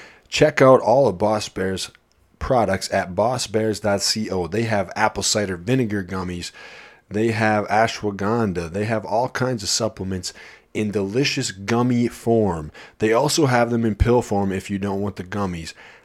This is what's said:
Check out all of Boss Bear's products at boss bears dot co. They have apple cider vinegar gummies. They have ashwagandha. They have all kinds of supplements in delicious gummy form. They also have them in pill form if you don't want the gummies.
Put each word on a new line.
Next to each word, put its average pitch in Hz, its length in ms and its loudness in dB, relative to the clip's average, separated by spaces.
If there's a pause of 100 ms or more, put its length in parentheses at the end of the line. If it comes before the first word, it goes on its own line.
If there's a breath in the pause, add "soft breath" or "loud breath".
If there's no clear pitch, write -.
(280 loud breath)
Check 147 320 2
out 131 200 8
all 131 260 4
of 92 120 0
Boss 107 300 0
Bear's 95 440 -6 (480)
products 101 520 0
at 92 220 -2
boss 117 320 0
bears 107 320 -2
dot 101 220 0 (280)
co. 90 200 -2
They 107 160 -2
have 101 320 -2
apple 107 260 0
cider 95 340 -2
vinegar 104 460 -2
gummies. 90 480 -8 (580 loud breath)
They 110 220 0
have 107 380 0
ashwagandha. 101 1040 0
They 104 140 -2
have 110 180 -4
all 113 240 0
kinds 123 340 -2
of 101 60 -6
supplements 95 640 -4 (420 loud breath)
in 107 160 -2
delicious 107 640 -2
gummy 117 560 0
form. 95 640 0 (260 loud breath)
They 110 140 2
also 143 340 4
have 120 240 4
them 117 140 2
in 107 100 2
pill 120 280 4
form 101 280 0
if 95 200 -4
you 101 100 -2
don't 98 220 -2
want 101 120 -4
the - 80 -12
gummies. 90 500 -6 (320 loud breath)